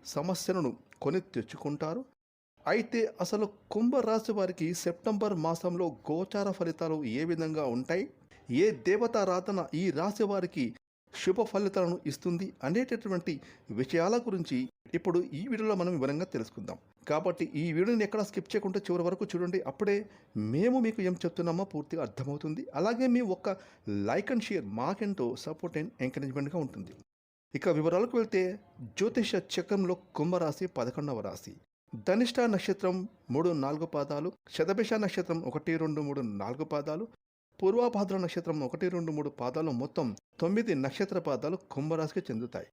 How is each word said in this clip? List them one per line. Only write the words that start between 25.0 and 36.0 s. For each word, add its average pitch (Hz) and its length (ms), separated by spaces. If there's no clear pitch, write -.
సపోర్ట్ 160 380
and 165 80
ఎంకరేజ్‌మెంట్‌గా 139 600
ఉంటుంది. - 280
ఇక - 200
వివరాలకు 180 420
వెళ్తే 214 220
జ్యోతిష 226 340
చక్రంలో 185 420
కుంభరాశి 170 500
పదకొండవ 127 500
రాశి. - 260
ధనిష్ట 233 300
నక్షత్రం 185 420
మూడు, 170 160
నాలుగు 151 300
పాదాలు, 147 360
శతభిష 190 340
నక్షత్రం 175 360
ఒకటి, 151 220
రెండు, 151 260